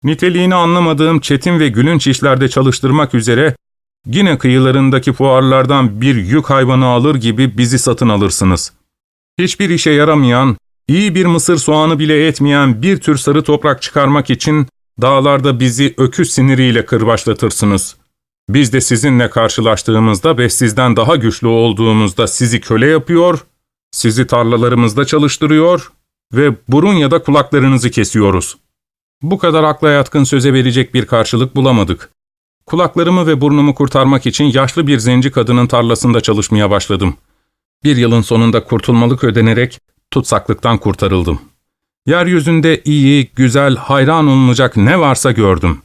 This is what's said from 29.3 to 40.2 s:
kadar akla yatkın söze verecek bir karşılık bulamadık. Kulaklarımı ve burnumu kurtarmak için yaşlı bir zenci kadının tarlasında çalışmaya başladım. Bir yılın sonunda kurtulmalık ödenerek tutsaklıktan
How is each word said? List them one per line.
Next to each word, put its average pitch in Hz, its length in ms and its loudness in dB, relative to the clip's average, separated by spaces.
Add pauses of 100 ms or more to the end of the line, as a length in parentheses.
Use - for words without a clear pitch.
kadar 160 260 0
akla 151 260 0
yatkın 143 340 0
söze 135 300 0
verecek 127 400 0
bir 123 120 -2
karşılık 117 500 -2
bulamadık. 120 540 0 (560)
Kulaklarımı 170 640 0
ve 147 140 0
burnumu 147 340 2
kurtarmak 135 500 0
için - 180 -2
yaşlı 135 440 0
bir 139 120 0
zenci 127 320 0
kadının 123 360 0
tarlasında 117 540 0
çalışmaya 104 500 0
başladım. 98 460 -2 (640)
Bir 143 140 2
yılın 117 240 2
sonunda 113 420 0
kurtulmalık 120 600 0
ödenerek 113 560 0 (320)
tutsaklıktan - 680 -2